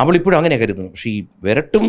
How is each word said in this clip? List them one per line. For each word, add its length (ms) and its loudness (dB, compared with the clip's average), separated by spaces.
അവളിപ്പോഴും 360 2
അങ്ങനെയാണ് 240 0
കരുതുന്നത്. 320 -6
പക്ഷേ 220 -10
ഈ 20 -6
വിരട്ടും 420 0